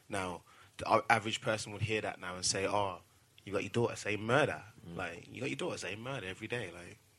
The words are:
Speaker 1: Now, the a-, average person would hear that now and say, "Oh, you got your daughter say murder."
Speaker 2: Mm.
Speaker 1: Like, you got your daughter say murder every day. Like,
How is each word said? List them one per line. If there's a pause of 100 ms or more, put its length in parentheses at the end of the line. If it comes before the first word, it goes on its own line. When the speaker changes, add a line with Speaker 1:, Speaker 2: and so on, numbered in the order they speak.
Speaker 1:
Now, (360)
the
a-,
average
person
would
hear
that
now
and
say,
"Oh, (460)
you
got
your
daughter
say
murder." (280)
Speaker 2:
Mm.
Speaker 1:
Like,
you
got
your
daughter
say
murder
every
day.
Like, (200)